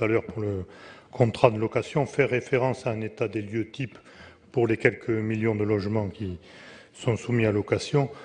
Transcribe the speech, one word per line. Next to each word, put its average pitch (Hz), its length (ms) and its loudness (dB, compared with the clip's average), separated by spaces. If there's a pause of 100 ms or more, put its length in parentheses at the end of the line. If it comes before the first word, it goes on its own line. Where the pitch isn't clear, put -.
à 110 40 2
l'heure 110 200 0
pour - 160 -8
le 98 240 -4 (460)
contrat 120 380 4
de 107 80 0
location, 113 480 0
faire 131 240 2
référence 123 560 0
à 123 60 -2
un 110 80 -4
état 110 300 -4
des 107 120 -4
lieux 107 300 -4
type - 260 -8 (540)
pour 117 160 2
les 110 80 2
quelques - 340 0
millions 110 460 0
de 104 80 0
logements 104 460 0
qui 92 280 -6 (560)
sont 113 220 -2
soumis 120 300 0
à 104 80 4
location 123 560 0 (160)